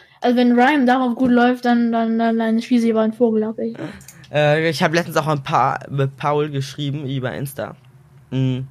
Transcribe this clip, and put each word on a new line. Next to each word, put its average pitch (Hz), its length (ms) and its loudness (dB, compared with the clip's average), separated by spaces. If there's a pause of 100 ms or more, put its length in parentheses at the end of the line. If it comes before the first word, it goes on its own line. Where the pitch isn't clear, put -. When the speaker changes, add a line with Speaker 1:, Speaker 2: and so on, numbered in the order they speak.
(220)
Speaker 1:
also 247 160 2
wenn 240 200 4
Ryan 262 280 4
darauf 247 300 2
gut 247 160 2
läuft, 247 340 2
dann, 240 260 2
dann, 226 260 0
dann, 226 200 0
dann 226 240 0
schieße 233 240 2
ich 233 80 2
aber 220 80 2
einen 220 120 0
Vogel 220 300 0
ab, 220 140 -6
ey. 226 180 -6 (560)
Speaker 2:
Äh, 151 380 2
ich 156 120 -2
hab 170 120 0
letztens 170 240 0
auch 151 100 0
ein 147 160 -2
paar 139 360 0 (100)
mit 135 260 -2
Paul 147 340 -2
geschrieben 139 560 -6
über 127 280 -6
Insta. 107 420 -10 (560)
Mhm. 131 400 -2